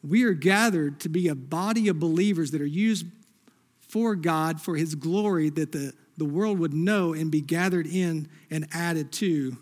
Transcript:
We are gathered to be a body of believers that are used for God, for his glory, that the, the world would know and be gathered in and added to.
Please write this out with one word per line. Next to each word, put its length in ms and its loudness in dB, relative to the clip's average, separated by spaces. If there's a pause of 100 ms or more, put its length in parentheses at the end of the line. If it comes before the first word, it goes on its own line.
We 220 4
are 100 4
gathered 680 2
to 80 -6
be 180 0
a 80 0
body 540 0
of 100 0
believers 520 2
that 100 -2
are 40 -2
used 400 0 (720)
for 360 -2
God, 460 0
for 160 -2
his 180 -2
glory, 540 0
that 240 -4
the, 200 -6 (240)
the 80 -2
world 340 0
would 140 0
know 400 2
and 160 -4
be 120 0
gathered 440 0
in 440 -2 (200)
and 220 -4
added 420 -2
to. 480 -2